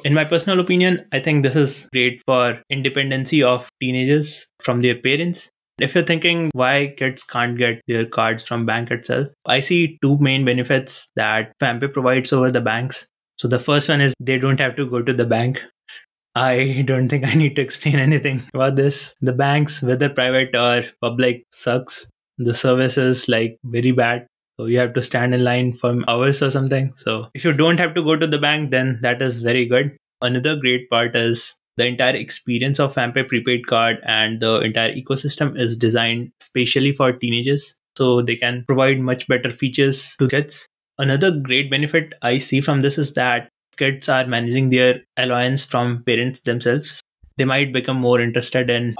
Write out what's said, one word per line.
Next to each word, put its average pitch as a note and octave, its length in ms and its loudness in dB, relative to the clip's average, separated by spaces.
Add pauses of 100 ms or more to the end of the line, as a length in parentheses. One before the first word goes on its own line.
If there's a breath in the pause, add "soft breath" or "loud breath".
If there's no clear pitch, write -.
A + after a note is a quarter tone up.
In C#3+ 120 2
my D3+ 100 4
personal F3+ 360 0
opinion, F3+ 520 0
I C#3 80 0
think D3 220 0
this C3 120 2
is C#3+ 380 0
great B2+ 340 0
for B2 420 0
independency C3+ 720 0
of B2 260 2 (120)
teenagers C3 680 0 (140)
from A#2+ 220 -2
their A#2+ 140 2
parents. D#3+ 540 -2 (300)
If B2+ 140 -2
you're F3 100 2
thinking E3+ 500 0
why C#3 420 0
kids C3 260 -4
can't A#2+ 360 -4
get A#2+ 280 -2
their A#2 200 -2
cards A2+ 380 -2
from A#2 200 -4
bank A#2 260 -2
itself, B2 380 -4 (160)
I B2+ 160 2
see E3 420 0
two C#3+ 160 4
main C3+ 260 2
benefits B2+ 720 -2
that A2 440 -2
FamPay C3+ 320 -2
provides C3 400 0
over B2+ 180 2
the B2+ 100 0
banks. A#2 460 -4 (320)
So B2 100 -4
the A#2+ 100 2
first D3 300 0
one D3 120 2
is C3+ 200 2
they B2+ 180 -2
don't C3+ 220 0
have B2+ 160 -2
to C#3+ 100 -2
go A#2+ 160 -2
to B2+ 100 0
the A#2+ 140 0
bank. A#2 360 0 (720 loud breath)
I C3 500 0
don't B2+ 220 0
think C3+ 160 -2
I C#3 100 0
need D3+ 220 2
to C#3+ 60 0
explain C#3+ 340 -2
<laughs> - 20 2
anything C3+ 440 2 (120)
about C3+ 220 2
this. C#3 440 0
The B2+ 120 0
banks, C#3+ 500 0
whether B2+ 260 2
private C3 460 0
or A#2+ 300 2 (160)
public, A#2+ 520 0
sucks. - 540 -4 (320)
The A#2+ 160 -2
service B2+ 420 2
is, B2+ 320 0
like, A2+ 360 0
very A#2+ 280 0
bad. B2 340 0 (340)
So A2+ 60 -8
you A#2+ 120 2
have B2 160 0
to B2 80 0
stand B2 320 0
in B2 80 2
line B2 300 0
for B2 240 -2 (100)
hours B2+ 340 2
or C#3 100 2
something. C3+ 440 0
So A2 400 -6
if C#3+ 100 -6
you E3 80 2
don't E3 260 4
have E3+ 160 0
to F3 100 0
go D#3+ 100 2
to D#3+ 140 0
the D#3 100 0
bank, D3 320 0
then B2+ 320 0
that A#2+ 180 0
is B2 200 -2
very A#2+ 260 2
good. C3+ 300 2 (240)
Another B2+ 340 0
great B2+ 340 0
part A#2+ 280 2
is A#2 380 -2 (220)
the A#2+ 100 2
entire B2+ 280 2
experience B2 640 -4
of C#3 160 0
FamPay C3 320 -2
prepaid A#2+ 400 -2
card A2+ 380 2
and A2 340 0
the A2+ 220 2
entire A2+ 340 0
ecosystem C3+ 640 -4
is A#2+ 180 -2
designed A#2 540 0 (100)
specially C3 520 0
for C3 200 2
teenagers, B2+ 640 -2 (240)
so B2 240 4
they A#2+ 140 -2
can B2 320 -4
provide C3+ 320 2
much B2+ 260 -2
better B2 240 0
features C3+ 720 -2
to C3 80 4
kids. D3 400 -4 (300)
Another C#3+ 340 2
great C#3 360 0
benefit D3+ 540 -2
I B2 160 2
see C3+ 220 -2
from C#3 220 2
this C#3+ 140 0
is C#3+ 180 -4
that B2 340 0 (280)
kids C3+ 320 -2
are C3 160 2
managing B2 460 0
their B2+ 300 4 (160)
allowance B2+ 480 0
from A#2+ 400 -2
parents B2 380 0
themselves. A#2+ 580 -2 (360)
They C3 80 0
might C3+ 280 0
become C3 240 -2
more B2 240 2
interested A#2+ 500 0
in A#2+ 300 -2